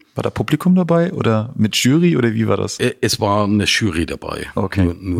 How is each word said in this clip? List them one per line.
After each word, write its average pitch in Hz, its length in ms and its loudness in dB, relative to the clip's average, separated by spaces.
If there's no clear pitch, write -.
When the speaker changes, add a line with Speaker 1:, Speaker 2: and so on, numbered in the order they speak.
Speaker 1:
War 127 100 -4
da 110 60 0
Publikum 156 440 0
dabei 170 400 2
oder 110 420 0
mit 107 200 0
Jury 165 420 4
oder 117 160 2
wie 110 140 0
war 101 100 2
das? 98 220 -4
Speaker 2:
Äh, 123 200 -2
es - 180 -2
war 104 260 0
eine 101 200 2
Jury 85 400 0
dabei. 73 420 -8
Speaker 1:
Okay. 95 280 0
Speaker 2:
Nur, 85 100 0
nur 92 260 -6